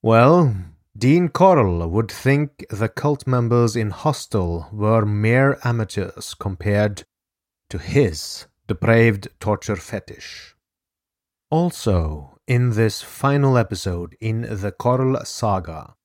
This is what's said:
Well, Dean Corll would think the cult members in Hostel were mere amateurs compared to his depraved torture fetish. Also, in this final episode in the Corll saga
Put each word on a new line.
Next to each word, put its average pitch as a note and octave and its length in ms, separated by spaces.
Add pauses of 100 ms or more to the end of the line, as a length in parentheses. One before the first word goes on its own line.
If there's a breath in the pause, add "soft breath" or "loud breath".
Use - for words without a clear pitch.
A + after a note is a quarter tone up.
Well, B2 540 (420)
Dean D3+ 300
Corll A2 600
would G#2 220
think C#3+ 580
the G#2+ 200
cult - 360
members A#2+ 520
in G#2+ 140
Hostel F2 840
were G#2+ 340
mere A#2 560
amateurs A2 720
compared G#2 680 (680)
to F#2+ 80
his - 720 (180)
depraved A2+ 640 (100)
torture G#2 380
fetish. - 800 (920)
Also, F2+ 920 (100)
in B2 220
this A2 320
final C#3 540
episode F2+ 640
in A2+ 220
the G#2 300
Corll C3 520
saga E2+ 680 (100)